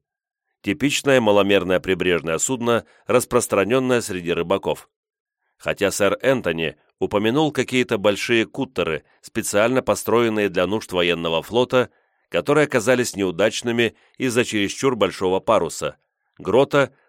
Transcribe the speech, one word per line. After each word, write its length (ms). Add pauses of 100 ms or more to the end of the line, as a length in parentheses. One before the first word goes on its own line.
(640)
Типичное 580
маломерное 600
прибрежное 580
судно, 480 (200)
распространённое 960
среди 320
рыбаков. 560 (680)
Хотя 320
сэр 320
Энтони 540 (220)
упомянул 540
какие-то 460
большие 480
куттеры, 580 (160)
специально 640
построенные 680
для 180
нужд 260
военного 500
флота – 480 (380)
которые 360
оказались 500
неудачными 800 (220)
из-за 280
чересчур 520
большого 420
паруса, 580 (420)
грота, 540 (160)